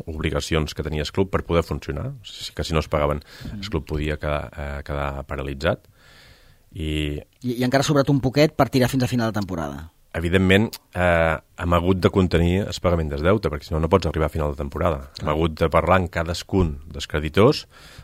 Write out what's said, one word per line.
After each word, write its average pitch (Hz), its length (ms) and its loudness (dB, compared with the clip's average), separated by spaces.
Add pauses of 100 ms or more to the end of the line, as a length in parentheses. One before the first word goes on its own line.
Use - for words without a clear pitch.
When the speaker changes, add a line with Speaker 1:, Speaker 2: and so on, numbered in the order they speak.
Speaker 1:
Obligacions 78 640 -2
que - 100 -8
tenia 76 200 -4
el - 80 -6
club 95 180 0
per 78 160 -2
poder 85 220 2
funcionar, 73 460 -6 (100)
si, - 320 -14
que 87 80 -6
si - 100 -6
no 78 60 2
es 78 80 -4
pagaven, 73 320 0 (240)
Speaker 2:
Mm. - 180 -10
Speaker 1:
el - 80 -12
club 76 160 -4
podia 76 320 -4
quedar, 73 380 -6
eh, 71 280 -10
quedar 71 440 -6
paralitzat. 69 600 -4 (880)
I 76 460 -4 (220)
Speaker 2:
I, 123 180 -6
i 127 40 0
encara 127 200 2
ha - 40 -2
sobrat 143 220 4
un 143 120 4
poquet 143 340 2
per 131 140 2
tirar 123 200 2
fins 131 140 0
a 123 40 0
final 117 240 0
de 104 80 -4
temporada. 80 520 -6 (240)
Speaker 1:
Evidentment, 95 540 4 (260)
eh, 82 400 4 (240)
hem 87 160 0
hagut 90 240 4
de 98 100 4
contenir 90 540 2
el - 180 -8
pagament 82 300 0
del 71 100 -4
deute, 92 300 2
perquè 73 160 -8
si - 60 -6
no, 78 80 0
no 80 80 0
pots 85 180 4
arribar 78 200 0
a 76 40 -4
final 73 220 -2
de 71 40 -10
temporada. 73 540 -4
Speaker 2:
Clar. - 160 -10
Speaker 1:
Hem - 20 -2
hagut 78 300 0
de 82 100 2
parlar 82 300 4
amb 87 100 -2
cadascun 85 800 -2
dels 76 180 -10
creditors, 82 640 2 (360)